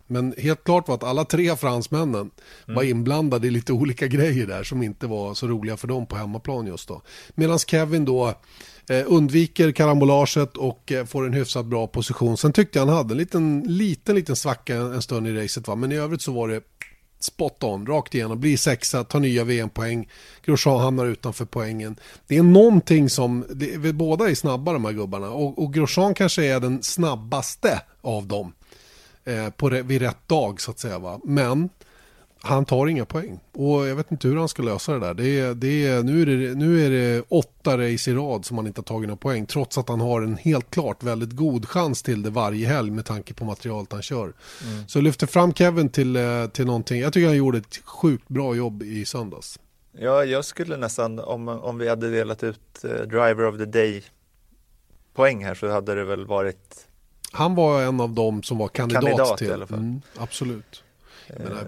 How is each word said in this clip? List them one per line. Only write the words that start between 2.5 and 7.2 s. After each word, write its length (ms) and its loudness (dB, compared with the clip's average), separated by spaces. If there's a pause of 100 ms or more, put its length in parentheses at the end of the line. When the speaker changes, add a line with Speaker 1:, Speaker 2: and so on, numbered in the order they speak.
Speaker 2:
Mm. 100 -8
Speaker 1:
var 60 2
inblandade 640 0
i 40 0
lite 220 0
olika 340 0
grejer 400 2
där 160 -6
som 200 -4
inte 240 -6
var 280 -4
så 140 -4
roliga 280 -4
för 120 -8
dem 180 -4
på 100 -10
hemmaplan 500 -6
just 220 -10
då. 140 -14 (320)